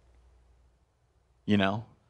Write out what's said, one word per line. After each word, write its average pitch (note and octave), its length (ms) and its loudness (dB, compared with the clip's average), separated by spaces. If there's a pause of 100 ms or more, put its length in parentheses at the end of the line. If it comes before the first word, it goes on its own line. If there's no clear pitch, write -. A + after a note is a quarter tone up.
(1400)
You G#2+ 120 0
know? G2+ 280 0 (260)